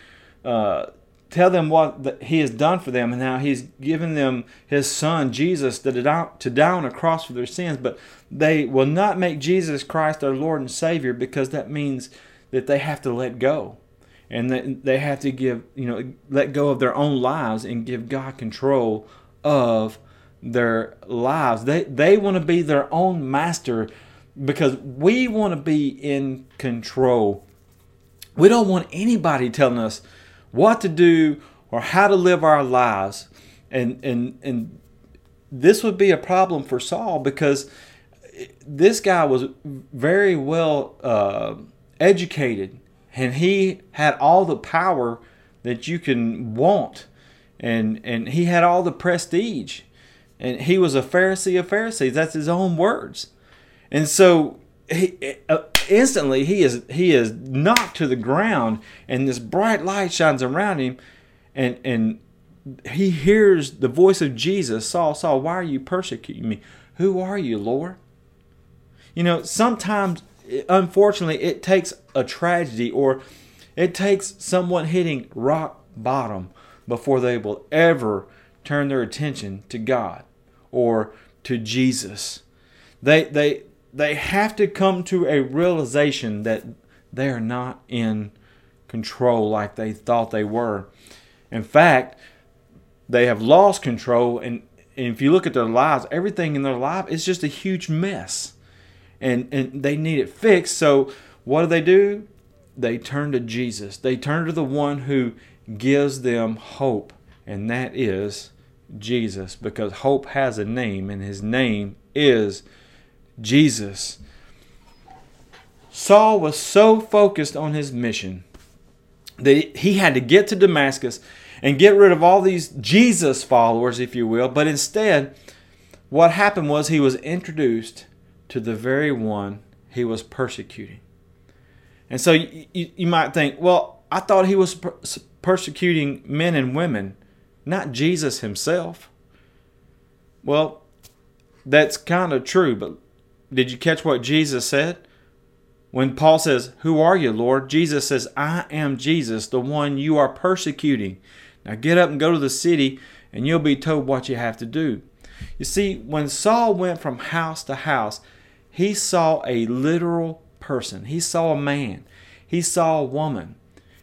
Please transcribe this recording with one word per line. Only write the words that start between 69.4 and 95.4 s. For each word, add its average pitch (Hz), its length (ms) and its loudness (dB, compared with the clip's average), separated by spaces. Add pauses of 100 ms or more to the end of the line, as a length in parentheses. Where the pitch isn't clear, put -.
sometimes, 208 800 -2 (460)
unfortunately, 185 760 2
it 165 200 -4
takes 185 320 0 (200)
a 131 100 0
tragedy, 135 680 -2
or 135 320 0 (540)
it 175 180 0
takes 196 440 0
someone 175 480 -2
hitting 160 480 -2
rock 151 500 -2 (120)
bottom 110 540 -4 (380)
before 127 320 0
they 123 180 0
will 104 320 -8
ever 135 560 2 (380)
turn 143 240 -2
their 135 140 -2
attention 110 640 -8
to 120 100 -10
God 110 460 -4 (480)
or 117 420 0 (300)
to 123 140 -4
Jesus. 107 840 -4 (580)
They, 151 240 4
they, 147 380 0 (300)
they 147 240 -2
have 208 400 -2
to 208 100 2
come 185 380 0
to 175 240 0
a 143 120 2
realization 135 1000 0
that 110 220 -4 (480)
they 135 160 -4
are 123 100 -4
not 123 480 -6
in 107 460 -4 (560)
control 113 600 0
like 104 280 -4
they 110 160 -6
thought 117 400 -2
they 107 100 -2
were. 104 460 -4 (640)
In 113 100 -6
fact, 147 560 4 (920)
they 120 180 4
have 110 140 0
lost 180 420 6
control, 120 580 0
and, 120 220 -10 (340)
and 127 100 -6
if 117 160 -6
you 139 80 4
look 180 160 4